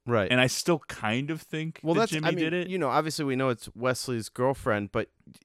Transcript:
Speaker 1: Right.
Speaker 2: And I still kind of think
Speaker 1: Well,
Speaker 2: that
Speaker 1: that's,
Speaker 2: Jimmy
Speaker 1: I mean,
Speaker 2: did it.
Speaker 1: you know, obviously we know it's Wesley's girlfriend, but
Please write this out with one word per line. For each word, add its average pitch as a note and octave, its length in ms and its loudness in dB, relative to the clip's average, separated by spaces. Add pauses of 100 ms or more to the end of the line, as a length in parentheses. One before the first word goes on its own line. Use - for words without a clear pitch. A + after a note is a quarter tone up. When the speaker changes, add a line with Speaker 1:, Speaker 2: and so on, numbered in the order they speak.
Speaker 1:
Right. A2+ 240 2
Speaker 2:
And B2+ 100 4
I B2+ 60 4
still E3 400 0
kind A#2+ 420 -2
of D#3+ 140 -6
think D#3+ 400 -6
Speaker 1:
Well, D#3 100 2
Speaker 2:
that F#3+ 80 4
Speaker 1:
that's, A3+ 100 2
Speaker 2:
Jimmy D#3 160 0
Speaker 1:
I E3+ 40 2
mean, F3 80 0
Speaker 2:
did D#3+ 140 0
it. F3+ 160 -2
Speaker 1:
you F#3 100 -2
know, C#3+ 100 2
obviously D3+ 340 0
we C3+ 120 0
know C3 140 2
it's - 260 -4
Wesley's A#2+ 540 -2
girlfriend, B2 640 0
but - 180 -2 (360)